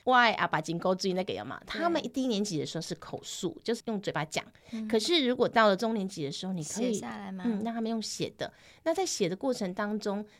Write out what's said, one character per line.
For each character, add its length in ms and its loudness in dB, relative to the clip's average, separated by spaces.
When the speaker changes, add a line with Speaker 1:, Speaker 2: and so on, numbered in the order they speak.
Speaker 1:
“我 100 6
的 180 8
阿 140 2
爸 120 0
真 200 -2
古 160 2
锥” 180 0
那 100 0
个 100 -4
有 120 -6
吗？ 220 -10
Speaker 2:
对。 120 -6
Speaker 1:
他 80 2
们 140 2
低 140 0
年 180 2
级 140 -2
的 80 -2
时 100 -6
候 60 -4
是 140 -6
口 280 -10
述， 400 -6
就 120 -2
是 100 -8
用 160 -4
嘴 100 -4
巴 140 -2
讲。 180 -4
Speaker 2:
嗯。 160 -6
Speaker 1:
可 100 4
是 300 4
如 80 4
果 120 4
到 200 8
了 100 6
中 160 0
年 140 -2
级 180 -6
的 60 -4
时 160 -8
候， 60 -2
你 100 -4
可 180 -6
以， 140 2
Speaker 2:
写 60 -4
下 140 -8
来 160 -12
吗？ 140 -10
Speaker 1:
嗯， 180 0
让 80 -2
他 80 -4
们 120 -2
用 100 -2
写 380 -4
的。 120 -4
那 60 2
在 140 2
写 240 0
的 60 -4
过 180 0
程 220 -4
当 240 -2
中， 260 -2